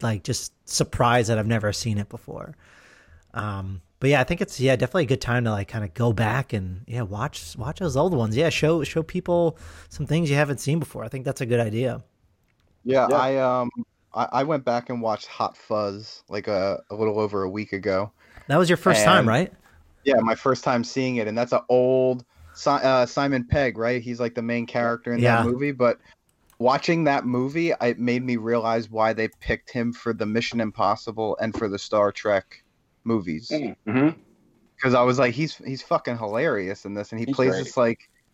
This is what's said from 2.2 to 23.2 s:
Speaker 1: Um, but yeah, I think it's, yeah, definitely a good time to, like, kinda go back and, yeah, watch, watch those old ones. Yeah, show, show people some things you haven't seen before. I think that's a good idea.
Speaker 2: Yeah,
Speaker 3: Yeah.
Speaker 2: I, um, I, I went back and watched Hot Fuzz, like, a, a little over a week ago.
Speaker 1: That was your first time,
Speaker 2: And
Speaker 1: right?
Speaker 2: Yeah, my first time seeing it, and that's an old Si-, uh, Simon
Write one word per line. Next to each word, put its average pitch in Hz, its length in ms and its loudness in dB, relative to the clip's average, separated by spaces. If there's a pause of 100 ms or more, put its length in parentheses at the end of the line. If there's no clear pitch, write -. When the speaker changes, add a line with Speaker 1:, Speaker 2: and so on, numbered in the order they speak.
Speaker 1:
Um, 98 480 -6 (180)
but 135 120 2
yeah, 139 100 4
I - 40 4
think 175 160 -4
it's, - 180 -8
yeah, 131 160 4
definitely 127 300 0
a - 20 -6
good 131 140 0
time 120 240 0
to, 113 60 0
like, 101 180 -4
kinda 107 200 -6
go 120 240 0
back 117 400 0
and, 92 320 -4
yeah, 117 160 -6
watch, 104 560 -8
watch 123 220 -8
those 147 180 -2
old 175 160 2
ones. 113 240 2
Yeah, 160 120 4
show, 156 340 2
show - 180 -4
people 170 560 0 (320)
some - 160 -6
things 156 240 2
you 143 60 2
haven't 143 240 2
seen 147 180 0
before. 131 260 -6
I 113 40 -8
think 131 180 -8
that's 139 160 -4
a 135 60 -4
good 120 120 2
idea. 117 440 -2 (800)
Speaker 2:
Yeah, 123 260 4
Speaker 3:
Yeah. 139 80 4
Speaker 2:
I, 135 200 2
um, 127 340 2 (420)
I, 117 180 0
I 135 120 2
went 143 200 0
back 120 280 -2
and 120 100 -4
watched 110 240 -2
Hot - 320 -6
Fuzz, 107 720 -4
like, 101 180 -6
a, 98 440 -2
a 101 40 -10
little 107 240 0
over 104 220 0
a 95 80 -2
week 101 240 -6
ago. 98 380 -2 (360)
Speaker 1:
That 143 100 2
was 175 120 4
your 170 80 4
first 110 260 4
time, 104 180 6
Speaker 2:
And 113 60 2
Speaker 1:
right? 123 260 0 (500)
Speaker 2:
Yeah, 139 180 4
my 226 140 2
first 127 280 0
time 123 200 2
seeing 127 320 -2
it, 110 120 0
and 107 80 -4
that's 120 160 0
an 120 160 2
old 127 560 2 (300)
Si-, - 160 -2
uh, 131 360 4
Simon 139 380 -2